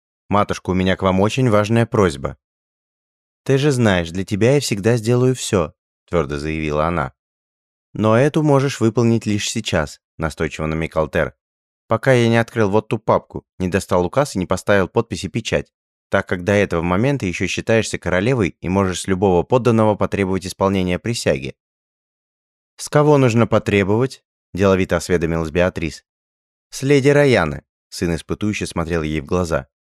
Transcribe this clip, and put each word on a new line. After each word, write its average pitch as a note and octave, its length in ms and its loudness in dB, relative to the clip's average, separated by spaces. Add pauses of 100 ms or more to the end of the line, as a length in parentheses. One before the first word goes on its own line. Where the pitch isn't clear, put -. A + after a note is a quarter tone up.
(280)
Матушка, F#2+ 420 -2
у F2+ 40 0
меня F#2 220 2
к - 60 -8
вам F#2+ 180 2
очень A2+ 300 2
важная G#2+ 360 2
просьба". C#2+ 520 -2 (1040)
"Ты C3+ 140 2
же D3 120 0
знаешь, G2 400 2
для F#2 140 -6
тебя A2 300 0
я D3 60 2
всегда A2+ 360 0
сделаю B2 380 0
все", F2 400 -2 (340)
твердо D2 300 -2
заявила D#2 480 -2
она. D#2+ 260 -4 (800)
"Но G#2+ 240 2
эту D3 260 2
можешь C#3 380 2
выполнить A#2 460 2
лишь G#2 240 -2
сейчас", F2+ 500 -4 (160)
настойчиво D#2+ 500 -6
намекал D#2 420 -2
Тер. C#2+ 260 -2 (520)
"Пока A2+ 260 0
я A#2+ 160 4
не A#2 100 2
открыл A2+ 320 0
вот G#2+ 180 0
ту A2+ 100 -4
папку, - 460 -2 (140)
не F#2 100 -2
достал F2+ 380 0
указ C3+ 300 -2
и - 20 -4
не F2+ 80 -2
поставил F#2+ 420 0
подпись - 360 -4
и F#2 40 -6
печать, - 440 -4 (360)
так G2 180 0
как F2+ 180 -6
до G2+ 80 0
этого F2+ 300 2
момента A2 440 0
еще F2+ 200 -4
считаешься A2 520 -2
королевой F#2+ 640 0
и - 80 -8
можешь F#2 340 0
с - 40 -16
любого F#2 360 2
подданного A2 540 2
потребовать F#2+ 500 -2
исполнения F#2 520 -2
присяги". D2 580 -4 (1200)
"С - 120 -14
кого D3 300 4
нужно A#2 280 4
потребовать?" G#2 760 0 (300)
деловито F#2 420 2
осведомилась E2 540 -2
Беатрис. E2 540 -2 (680)
"С - 80 -14
леди C#3 260 4
Раяны", A#2 540 2 (260)
сын E2+ 280 -4
испытующе F#2+ 500 -6
смотрел E2 380 -4
ей D#2 160 -4
в C2+ 60 -8
глаза, D#2+ 420 -2 (120)